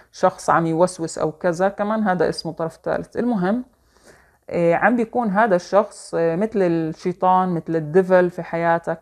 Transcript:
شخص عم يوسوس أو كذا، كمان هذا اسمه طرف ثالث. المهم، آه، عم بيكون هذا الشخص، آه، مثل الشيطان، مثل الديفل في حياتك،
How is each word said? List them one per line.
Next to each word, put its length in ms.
شخص 380
عم 160
يوسوس 520
أو 140
كذا، 360
كمان 340
هذا 260
اسمه 240
طرف 320
ثالث. 320
المهم، 480
آه، 240
عم 220
بيكون 340
هذا 260
الشخص، 580
آه، 220
مثل 260
الشيطان، 840
مثل 280
الديفل 540
في 120
حياتك، 600